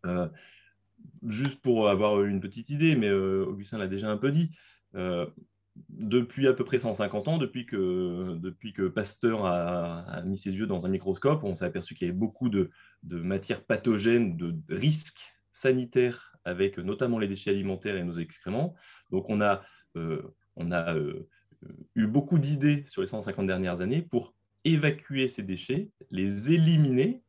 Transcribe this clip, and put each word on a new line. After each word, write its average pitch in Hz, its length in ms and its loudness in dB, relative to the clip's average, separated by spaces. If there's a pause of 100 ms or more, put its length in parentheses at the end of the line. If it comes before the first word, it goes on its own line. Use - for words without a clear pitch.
Euh, 90 220 -2 (1000)
juste 131 340 -2
pour 113 280 4
avoir 101 340 4
une 98 180 0
petite 101 280 -10
idée, 147 260 4
mais, 110 120 2
euh, 98 380 2
Augustin 101 340 -8
l'a 98 80 -2
déjà 98 240 -2
un 107 60 -2
peu 135 140 2
dit, 160 200 2 (420)
euh, 92 320 -2 (640)
depuis 120 580 0
à 131 60 6
peu 127 120 0
près 135 120 0
cent 117 160 0
cinquante 101 340 -2
ans, 160 100 0
depuis 127 280 -4
que, 92 760 -2
depuis 95 320 -10
que 95 140 -2
Pasteur 107 580 -2
a, 87 560 -2
a 87 220 -10
mis 95 140 -2
ses 98 140 -6
yeux 98 160 -2
dans 90 180 -2
un 92 40 0
microscope, 95 540 0
on - 120 -2
s'est - 100 -4
aperçu - 300 -6
qu'il 87 120 -4
y - 20 0
avait 92 100 -4
beaucoup 110 300 -2
de, 98 200 2 (340)
de 82 180 -8
matières 98 420 -4
pathogènes, 110 720 2
de, 85 160 -4
de 80 240 -6
risques 151 480 -2 (280)
sanitaires 123 920 0
avec 92 340 0
notamment 107 400 0
les 107 100 0
déchets 98 240 -2
alimentaires 98 440 -2
et 90 80 -2
nos 87 140 -4
excréments. 107 580 -4 (360)
Donc 98 180 -2
on 104 100 2
a, 101 240 2 (320)
euh, 82 260 -4 (360)
on 85 140 -4
a, 85 240 -2
euh, 78 320 -4 (680)
eu 110 120 2
beaucoup 147 320 2
d'idées 143 480 2
sur - 140 -8
les 95 60 -2
cent 110 140 -6
cinquante 98 260 -4
dernières 92 320 0
années 120 220 0
pour 123 320 -4 (320)
évacuer 143 640 2
ces 110 140 -8
déchets, 123 480 -4 (200)
les 101 400 0
éliminer 160 760 4